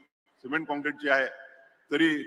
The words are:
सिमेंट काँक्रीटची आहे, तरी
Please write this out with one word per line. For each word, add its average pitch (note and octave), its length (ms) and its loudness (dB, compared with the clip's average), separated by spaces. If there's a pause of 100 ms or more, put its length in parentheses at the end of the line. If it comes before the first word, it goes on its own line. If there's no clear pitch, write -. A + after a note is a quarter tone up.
(440)
सिमेंट D3+ 240 -4
काँक्रीटची C#3+ 420 -4
आहे, C3+ 180 4 (640)
तरी D3+ 360 2